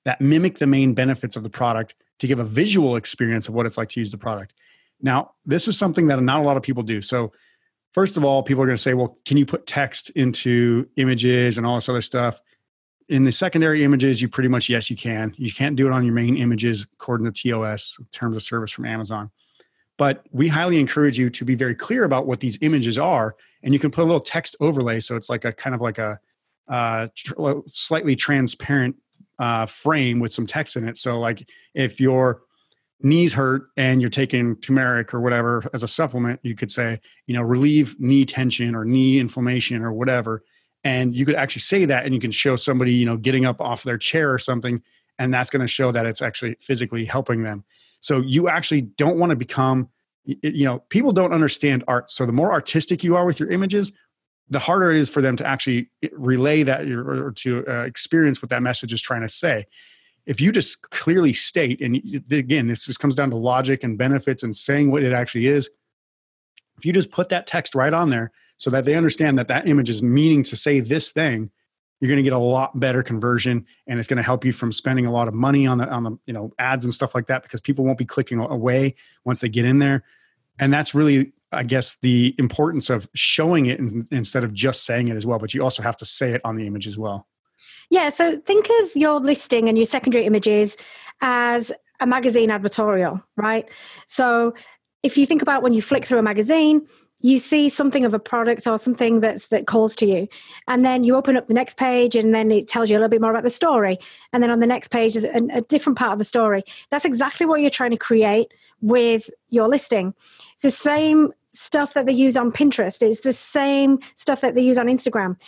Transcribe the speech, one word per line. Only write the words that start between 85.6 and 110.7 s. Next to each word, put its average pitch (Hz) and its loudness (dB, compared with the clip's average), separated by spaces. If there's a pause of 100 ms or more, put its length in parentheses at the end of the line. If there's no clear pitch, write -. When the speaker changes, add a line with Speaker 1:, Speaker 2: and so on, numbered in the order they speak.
Speaker 1:
also 123 -2
have 120 -4
to 113 -14
say 127 -4
it 123 -2
on 113 -6
the 110 -6
image 101 -8
as 104 -12
well. 101 -8 (640)
Speaker 2:
Yeah, 330 2
so 320 0
think 403 2 (140)
of 370 -2
your 302 2
listing 254 0
and 220 2
your 226 4
secondary 240 0
images 208 2 (440)
as 240 0 (280)
a 262 0
magazine 240 2
advertorial, 196 0 (140)
right? 220 -2 (380)
So 233 2 (480)
if 277 -2
you 277 6
think 311 2
about 269 0
when 247 4
you 220 2
flick 262 -2
through 240 2
a 220 2
magazine, 302 2 (360)
you 254 6
see 294 2
something 277 0
of 220 2
a 214 0
product 233 -2
or 220 0
something 233 2
that's, 214 -2
that - 0
calls 220 2
to 214 2
you. 190 2 (400)
And 254 4
then 254 2
you 247 4
open 269 2
up - -4
the 220 0
next 254 0
page 247 2
and 220 4
then 220 2
it 214 2
tells 226 0
you 208 4
a - 6
little 220 4
bit 220 2
more 226 2
about 226 0
the 240 0
story. 220 2 (340)
And 247 2
then 240 4
on 233 2
the 233 4
next 240 0
page 226 0
is 214 -2
a, - -2 (140)
a 240 -2
different 294 0
part 226 0
of 208 -4
the 208 -2
story. 214 0 (260)
That's 285 -2
exactly 269 0
what 311 2
you're 285 4
trying 247 -2
to 233 0
create 220 2 (300)
with 226 2 (200)
your 226 2
listing. 214 0 (380)
It's - -10
the 269 4